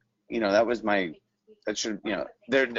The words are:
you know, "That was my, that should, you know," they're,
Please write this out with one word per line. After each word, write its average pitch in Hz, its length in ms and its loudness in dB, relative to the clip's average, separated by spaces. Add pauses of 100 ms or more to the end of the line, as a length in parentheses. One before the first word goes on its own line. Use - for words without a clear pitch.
(300)
you 117 100 -4
know, 104 120 0
"That 110 140 6
was 110 180 -2
my, 98 300 0 (520)
that 107 120 -4
should, 104 280 -4
you 107 80 -2
know," 78 120 -4 (220)
they're, 131 320 2